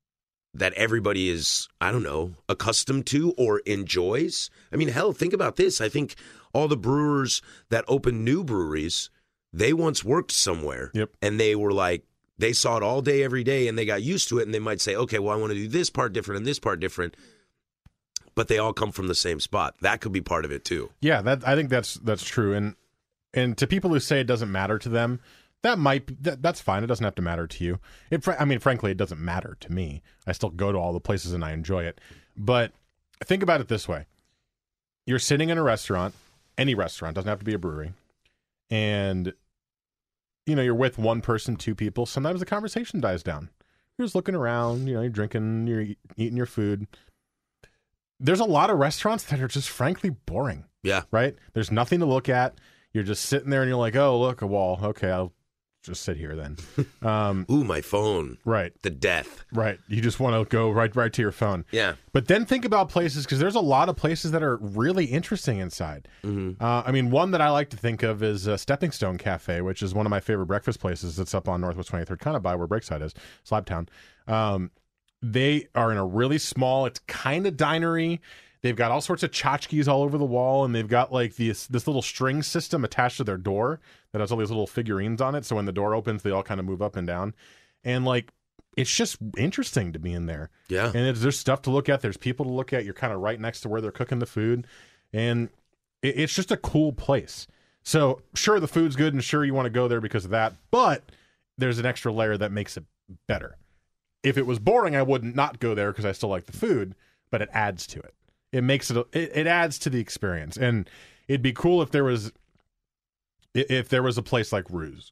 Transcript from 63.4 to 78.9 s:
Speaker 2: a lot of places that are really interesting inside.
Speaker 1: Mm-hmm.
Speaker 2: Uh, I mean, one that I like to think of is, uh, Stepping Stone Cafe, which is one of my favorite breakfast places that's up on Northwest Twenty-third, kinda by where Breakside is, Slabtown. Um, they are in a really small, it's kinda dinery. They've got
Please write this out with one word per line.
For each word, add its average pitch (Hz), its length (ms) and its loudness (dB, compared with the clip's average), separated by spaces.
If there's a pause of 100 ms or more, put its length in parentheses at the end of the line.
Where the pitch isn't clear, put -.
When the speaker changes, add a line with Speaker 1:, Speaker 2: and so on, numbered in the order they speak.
Speaker 2:
a 233 60 2
lot 147 280 6
of 165 80 0
places 156 360 -2
that 160 100 2
are 131 140 2
really 117 500 0
interesting 139 520 -2
inside. 80 480 -8 (160)
Speaker 1:
Mm-hmm. 98 400 -4
Speaker 2:
Uh, 120 220 2
I 127 80 0
mean, 131 180 2
one 165 200 4
that 175 100 4
I 151 80 6
like 147 220 2
to 107 80 -14
think 117 240 -2
of 110 200 0
is, 104 240 0
uh, 104 120 2
Stepping 143 320 -2
Stone 92 260 -4
Cafe, 87 460 -4
which 92 200 -4
is 92 120 -2
one 107 100 0
of 107 60 0
my 101 100 0
favorite 98 240 0
breakfast 101 340 -2
places 87 380 -6
that's 95 180 -4
up 95 140 -4
on 90 140 -2
Northwest 87 260 -4
Twenty-third, 85 320 -6
kinda 151 180 -2
by 90 160 -2
where 87 140 -2
Breakside 95 320 -4
is, 78 140 -8 (340)
Slabtown. 92 400 -4 (400)
Um, 104 420 0 (520)
they 131 520 2
are 117 180 4
in 107 60 0
a 95 80 0
really 123 320 2
small, 131 480 2
it's 123 200 -8
kinda 175 440 -2
dinery. 165 680 2 (420)
They've 123 140 0
got 117 140 2